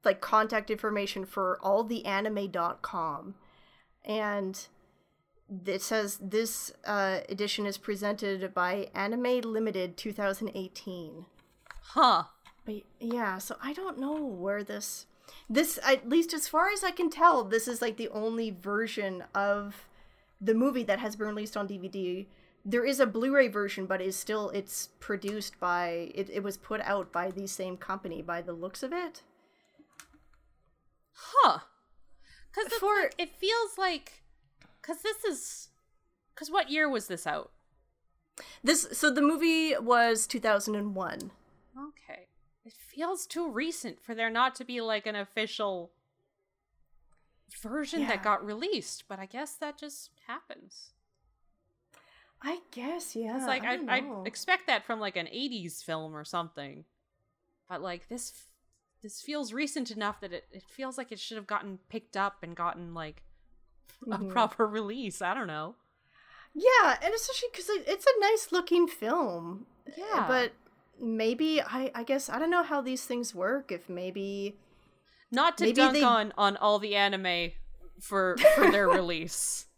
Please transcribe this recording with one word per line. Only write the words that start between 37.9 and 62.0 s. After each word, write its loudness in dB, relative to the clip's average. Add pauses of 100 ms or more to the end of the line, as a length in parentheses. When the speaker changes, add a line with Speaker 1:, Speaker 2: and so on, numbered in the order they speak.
Speaker 1:
This, 4
so 4
the 4
movie 4
was 4
two -4
thousand 2
and -4
one. -6 (460)
Speaker 2:
Okay, -16 (680)
feels -6
too -4
recent -6
for -10
there 0
not 2
to -12
be, -6
like, -2
an -4
official -4 (1700)
version -4
that 0
Speaker 1:
Yeah. -8
Speaker 2:
got 2
released, -4
but -12
I -12
guess -10
that -8
just -14 (160)
happens. -16 (1500)
Speaker 1:
I -4 (120)
guess, -6
yeah, -4
Speaker 2:
It's -2
like, 0
Speaker 1:
I 0
Speaker 2:
I, -2
Speaker 1:
don't -6
Speaker 2:
I 4
Speaker 1:
know. -10
Speaker 2:
expect 0
that 2
from, -4
like, -4
an -4
eighties -8
film -6
or -12
something. -8 (840)
But, -8
like, -8
this -10
f-, -20 (520)
this -14
feels -6
recent -4
enough -4
that -10
it, -12
it -20
feels -10
like -10
it -12
should -10
have -12
gotten -6 (100)
picked -8